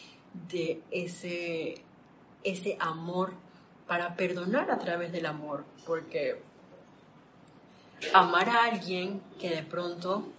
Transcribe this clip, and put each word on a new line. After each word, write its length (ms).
de 320
ese, 920
ese 360
amor, 540
para 280
perdonar 540
a 100
través 320
del 160
amor, 360
porque 560
amar 360
a 140
alguien 580
que 100
de 140
pronto 600